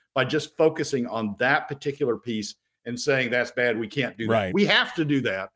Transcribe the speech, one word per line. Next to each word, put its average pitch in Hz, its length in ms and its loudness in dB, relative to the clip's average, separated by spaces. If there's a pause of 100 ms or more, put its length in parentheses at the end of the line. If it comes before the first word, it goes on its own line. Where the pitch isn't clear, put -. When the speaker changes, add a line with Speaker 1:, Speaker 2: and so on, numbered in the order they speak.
(160)
Speaker 1:
by 131 80 4
just 147 320 -2
focusing 151 520 2
on 107 320 -4
that 143 280 2
particular 139 500 -2
piece 107 380 -6 (300)
and 120 140 -8
saying, 131 320 2
"That's 123 200 0
bad. 120 280 0
We 113 80 -4
can't 120 300 -4
do 113 100 -4
that." 113 60 4
Speaker 2:
Right. 98 200 2
Speaker 1:
We 202 120 4
have 220 300 2
to 165 100 0
do 143 160 2
that 98 340 -4